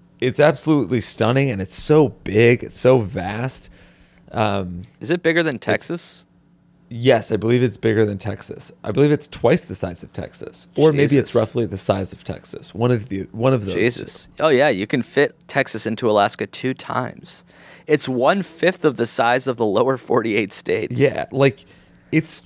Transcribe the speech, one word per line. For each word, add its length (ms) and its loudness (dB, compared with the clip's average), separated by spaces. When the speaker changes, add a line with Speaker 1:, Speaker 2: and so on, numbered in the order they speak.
Speaker 1:
it's 180 0
absolutely 600 2
stunning, 500 0
and 100 -4
it's 140 -8
so 360 4
big, 520 4
it's 160 -12
so 200 6
vast. 680 -6
Um, 520 -4
Speaker 2:
Is 100 -8
it 140 -2
bigger 180 2
than 140 -4
Speaker 1:
it's 100 -16
Speaker 2:
Texas? 580 -6
Speaker 1:
Yes, 440 2
I 40 2
believe 280 2
it's 120 -2
bigger 300 2
than 100 -4
Texas. 540 -10
I 80 -6
believe 180 4
it's 160 0
twice 380 0
the 100 -12
size 300 -10
of 80 -20
Texas, 640 -14
or 160 6
maybe 260 4
it's 140 0
Speaker 2:
Jesus. 20 0
Speaker 1:
roughly 320 0
the 100 -8
size 360 -4
of 100 -20
Texas. 500 -14
One 200 0
of 160 -4
the, 140 -8
one 200 0
of 120 0
those 100 -6
two. 60 -2
Speaker 2:
Jesus. 480 -4
Oh 120 0
yeah, 180 4
you 180 -2
can 160 -2
fit 320 0
Texas 360 -2
into 240 -2
Alaska 380 2
two 280 -6
times. 680 -8
It's 200 2
one 360 2
fifth 400 -2
of 140 0
the 80 0
size 420 0
of 80 -2
the 100 0
lower 300 2
forty-eight 560 -2
states. 440 -4
Speaker 1:
Yeah, 360 0
like, 320 0
it's 340 -2